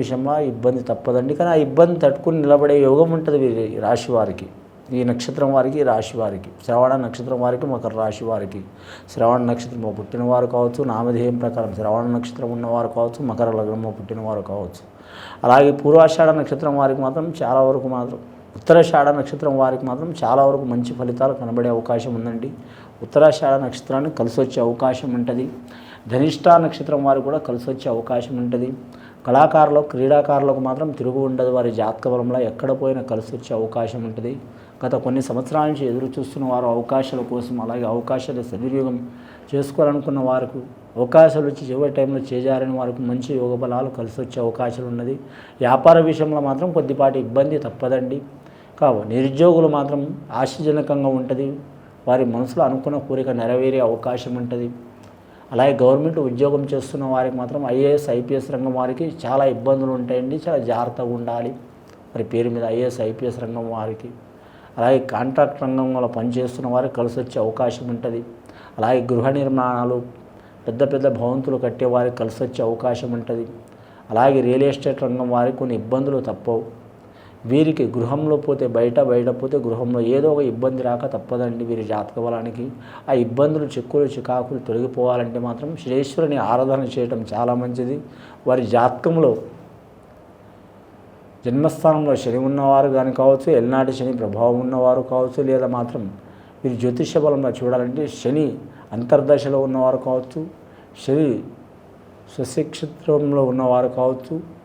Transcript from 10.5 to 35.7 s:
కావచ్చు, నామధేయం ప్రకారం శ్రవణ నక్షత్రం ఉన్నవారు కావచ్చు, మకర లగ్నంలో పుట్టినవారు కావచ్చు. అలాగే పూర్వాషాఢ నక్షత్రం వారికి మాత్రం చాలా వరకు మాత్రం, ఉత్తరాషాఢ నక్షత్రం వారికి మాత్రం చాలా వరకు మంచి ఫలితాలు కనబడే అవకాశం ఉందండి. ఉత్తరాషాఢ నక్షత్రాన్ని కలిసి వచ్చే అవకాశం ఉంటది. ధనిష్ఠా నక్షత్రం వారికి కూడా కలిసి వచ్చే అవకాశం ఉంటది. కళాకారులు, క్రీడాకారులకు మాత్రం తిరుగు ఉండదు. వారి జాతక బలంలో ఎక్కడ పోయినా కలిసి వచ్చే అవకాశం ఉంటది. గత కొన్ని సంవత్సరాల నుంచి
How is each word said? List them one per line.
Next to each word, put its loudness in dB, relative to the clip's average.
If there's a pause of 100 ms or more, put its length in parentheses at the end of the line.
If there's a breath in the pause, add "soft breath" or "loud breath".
కావచ్చు, 0 (100)
నామధేయం 0
ప్రకారం -4
శ్రవణ 0 (100)
నక్షత్రం -6
ఉన్నవారు -2
కావచ్చు, -2 (100)
మకర 0
లగ్నంలో -4
పుట్టినవారు -8
కావచ్చు. -10 (640 loud breath)
అలాగే 8 (100)
పూర్వాషాఢ 8
నక్షత్రం -2
వారికి 2
మాత్రం -2 (140)
చాలా 2
వరకు 0
మాత్రం, -6 (380)
ఉత్తరాషాఢ 6 (120)
నక్షత్రం -2 (100)
వారికి 0
మాత్రం -6 (140)
చాలా 4
వరకు 2
మంచి -2
ఫలితాలు 0
కనబడే 0
అవకాశం -2
ఉందండి. -6 (560 loud breath)
ఉత్తరాషాఢ 4 (120)
నక్షత్రాన్ని -4 (100)
కలిసి -2
వచ్చే -2
అవకాశం 0
ఉంటది. -2 (680 loud breath)
ధనిష్ఠా 6 (100)
నక్షత్రం -2
వారికి 2
కూడా -2
కలిసి -6
వచ్చే -8
అవకాశం -4
ఉంటది. -2 (580 loud breath)
కళాకారులు, 6 (100)
క్రీడాకారులకు 4
మాత్రం -4 (100)
తిరుగు -2 (100)
ఉండదు. 0
వారి 0
జాతక -2
బలంలో 0 (100)
ఎక్కడ -4 (100)
పోయినా 0 (100)
కలిసి -4
వచ్చే -12
అవకాశం -4
ఉంటది. -8 (500 loud breath)
గత -2 (100)
కొన్ని 0
సంవత్సరాల -2
నుంచి -4